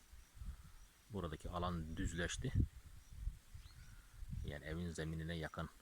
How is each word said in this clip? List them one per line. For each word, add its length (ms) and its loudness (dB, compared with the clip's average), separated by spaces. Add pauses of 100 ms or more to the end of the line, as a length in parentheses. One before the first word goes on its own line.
(1120)
buradaki 400 0
alan 460 2
düzleşti. 560 2 (1900)
Yani 200 -2
evin 280 2
zeminine 440 2
yakın 320 0 (140)